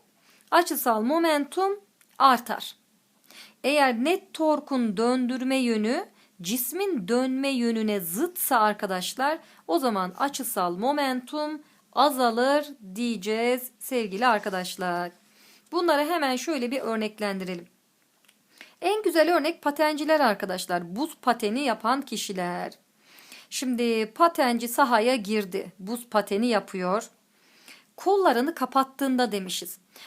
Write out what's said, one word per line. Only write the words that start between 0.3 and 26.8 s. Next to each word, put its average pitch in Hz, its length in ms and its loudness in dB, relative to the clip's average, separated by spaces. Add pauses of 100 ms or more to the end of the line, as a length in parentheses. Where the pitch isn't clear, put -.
açısal 277 500 2
momentum 330 800 2 (400)
artar. 240 560 2 (880)
Eğer 262 400 4
net 349 300 0
torkun 285 640 0
döndürme 254 580 0
yönü 240 500 0 (360)
cismin 254 680 -4
dönme 262 420 0
yönüne 226 500 0
zıtsa 233 600 0
arkadaşlar 214 800 0 (280)
o 330 120 2
zaman 196 380 0
açısal 185 600 -2
momentum 285 840 -2 (320)
azalır 262 720 2 (300)
diyeceğiz 233 840 -2
sevgili 220 480 -2
arkadaşlar. 180 840 -2 (600)
Bunları 320 380 2
hemen 294 260 0
şöyle 247 360 -4
bir - 80 -2
örneklendirelim. 202 880 -4 (1120)
En 415 220 0
güzel 339 320 4
örnek 320 260 0
patenciler 302 580 2
arkadaşlar. 185 760 0
Buz 294 260 -6
pateni 233 400 0
yapan 247 400 0
kişiler. 180 720 -6 (760)
Şimdi 233 640 -2
patenci 254 520 2
sahaya 240 480 4
girdi. 196 640 -4
Buz 220 300 -10
pateni 208 380 0
yapıyor. 196 600 -2 (880)